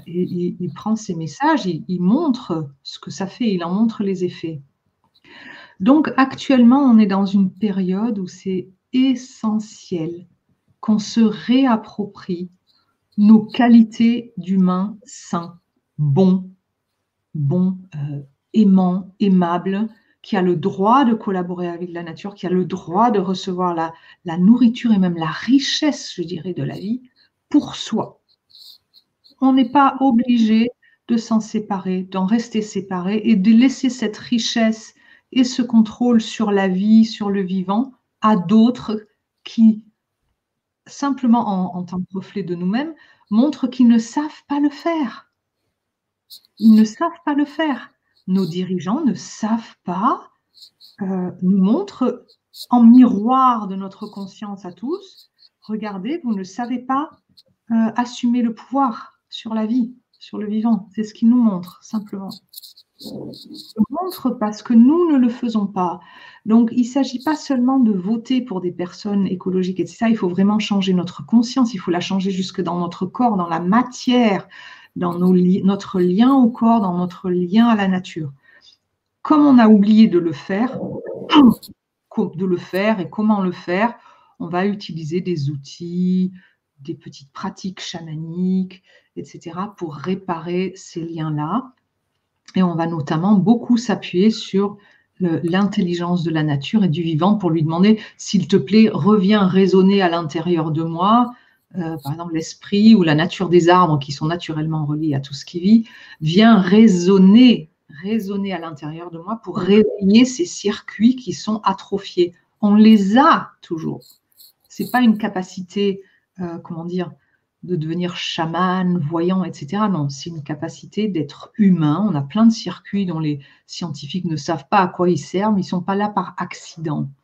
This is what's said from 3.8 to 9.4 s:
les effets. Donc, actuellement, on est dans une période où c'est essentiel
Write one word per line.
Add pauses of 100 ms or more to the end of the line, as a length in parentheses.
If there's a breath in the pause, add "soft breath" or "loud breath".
les
effets. (1200 loud breath)
Donc,
actuellement,
on
est
dans
une
période
où
c'est (240)
essentiel (520)